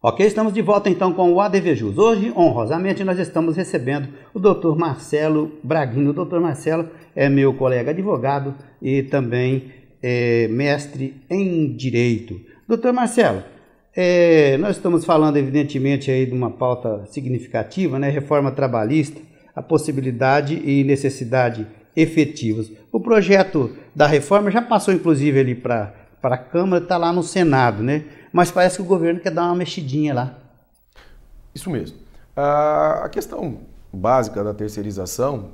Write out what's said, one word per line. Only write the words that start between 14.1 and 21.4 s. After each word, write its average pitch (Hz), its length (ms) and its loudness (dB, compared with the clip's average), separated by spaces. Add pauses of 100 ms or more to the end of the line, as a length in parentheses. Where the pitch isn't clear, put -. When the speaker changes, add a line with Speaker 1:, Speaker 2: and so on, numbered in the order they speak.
Speaker 1:
nós 196 200 -2
estamos 170 260 0
falando, 156 320 4
evidentemente, 139 760 0
aí 131 160 2
de 123 60 -6
uma 123 180 -2
pauta 123 560 -4
significativa, 127 920 -4
né? 139 140 -2
Reforma 143 400 0
trabalhista, 131 680 -2 (340)
a 135 80 -10
possibilidade 139 920 0
e 139 260 0
necessidade 127 840 0 (260)